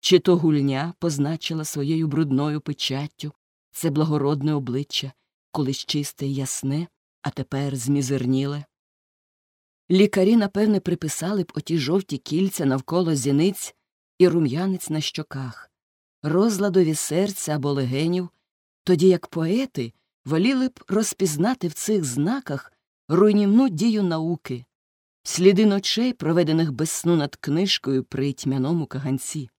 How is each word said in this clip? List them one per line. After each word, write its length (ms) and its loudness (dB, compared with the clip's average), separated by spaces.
Чи 180 4
то 180 4
гульня 600 0
позначила 640 -4
своєю 440 -2
брудною 520 0
печаттю 720 -8
це 180 -4
благородне 640 0
обличчя, 580 -4
колись 340 -4
чисте 420 -4
й 80 -4
ясне, 520 -4
а 40 -2
тепер 460 -6
змізерніле. 880 -2
Лікарі, 460 4
напевне, 440 2
приписали 600 -4
б 120 -8
оті 240 -4
жовті 400 -2
кільця 460 -2
навколо 500 0
зіниць 600 0
і 100 8
рум'янець 600 -2
на 100 -4
щоках, 720 -10
розладові 720 2
серця 640 -2
або 160 -2
легенів, 560 -2
тоді 240 6
як 180 4
поети 680 -4
воліли 440 2
б 200 -12
розпізнати 800 0
в 40 -4
цих 320 -2
знаках 680 -4
руйнівну 600 4
дію 340 0
науки, 600 -2
сліди 440 4
ночей, 460 2
проведених 600 2
без 180 -4
сну 260 0
над 200 -2
книжкою 680 -2
при 280 -4
тьмяному 540 -2
каганці. 720 -6